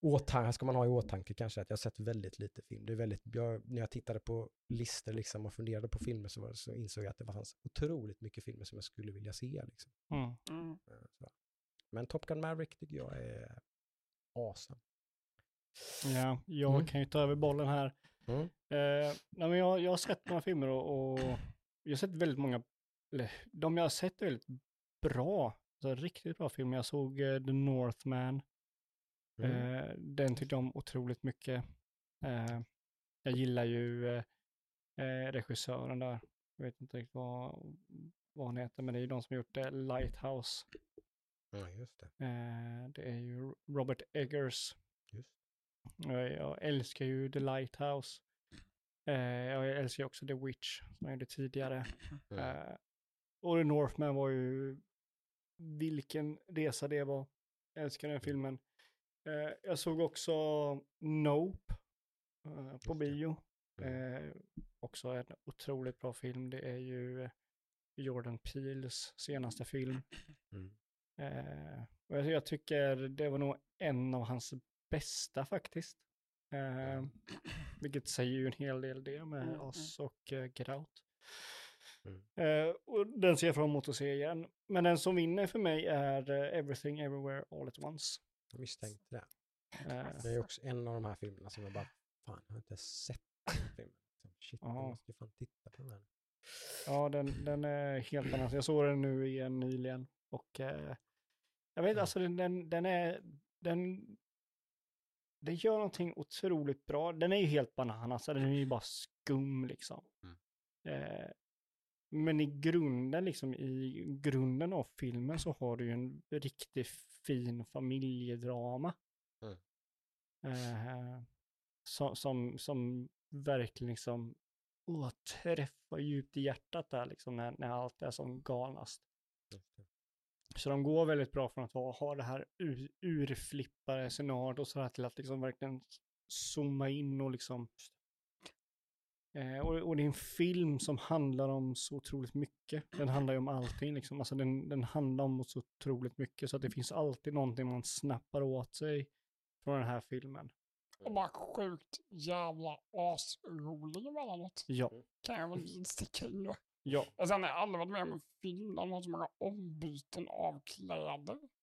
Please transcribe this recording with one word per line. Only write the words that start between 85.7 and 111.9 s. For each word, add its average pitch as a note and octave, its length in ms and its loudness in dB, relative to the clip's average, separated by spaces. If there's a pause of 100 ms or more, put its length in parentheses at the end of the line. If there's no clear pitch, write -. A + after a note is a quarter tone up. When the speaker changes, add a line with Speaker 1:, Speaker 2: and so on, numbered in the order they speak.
Speaker 2:
är, C#3 440 4
eh, C#3 280 2
Everything D3 420 -2
Everywhere C#3 500 -2
All C#3+ 180 -6
at - 100 -12
Once. D3 420 -6 (320)
Speaker 1:
Jag B2 80 -12
misstänkte G#2+ 560 -10
det. A2 80 -10 (720)
Speaker 2:
Eh. B2+ 120 -4 (160)
Speaker 1:
Det A#2 120 -4
är A#2+ 60 2
också - 240 -6
en B2 240 -4
av A#2 60 -4
de A2+ 100 -4
här G#2+ 100 -4
filmerna G2 360 -10
som G#2+ 140 -12
jag G2 80 -10
bara, G#2 160 -6 (380)
"Fan, F#2+ 200 -12
jag G#2+ 80 -12
har A2+ 40 -8
inte A2+ 180 -12
sett - 440 -8 (260)
den - 160 0
här G#2+ 140 -4
filmen." - 180 -14 (280)
Liksom, - 80 -20 (100)
shit, - 220 -12
jag B2 80 -4
Speaker 2:
Ja. C3 180 -4
Speaker 1:
måste A#2 220 -12
ju A#2 40 -12
fan A2 160 -16
titta - 400 -14
på - 120 -20
den C3+ 80 -12
här. G2+ 120 -14 (840)
Speaker 2:
Ja, C#3+ 220 4
den, C#3 360 0
den D3 200 0
är C#3+ 340 0
helt C3 360 0
annan. C3 180 2
Jag C#3 120 2
såg D3+ 200 6
den C#3+ 180 6
nu C3+ 260 2
igen C3 320 0
nyligen. B2+ 460 0 (240)
Och, - 300 -10
eh, C#3+ 360 -4 (800)
jag E3 80 2
vet, F#3+ 100 8
Speaker 1:
Mm. G#3+ 80 4
Speaker 2:
alltså, G3 200 2
den, F3 160 2
den, F3+ 340 2
den E3+ 160 2
är, F3 360 2 (380)
den, F3+ 460 0 (1300)
den D3+ 140 -2
gör A3 220 6
någonting F#3 400 0
otroligt D3 720 0
bra. D#3+ 260 2
Den E3+ 200 4
är G3+ 40 8
ju G3+ 100 8
helt D3 300 4
bananas, A#2 520 0
eller C#3+ 120 2
den C3+ 100 6
är C#3 80 6
ju C#3 80 2
bara B2+ 140 2
skum, C3+ 840 -2
liksom. - 380 -8 (180)
Speaker 1:
Mm. F2 140 -14 (520)
Speaker 2:
Eh, - 420 -4 (800)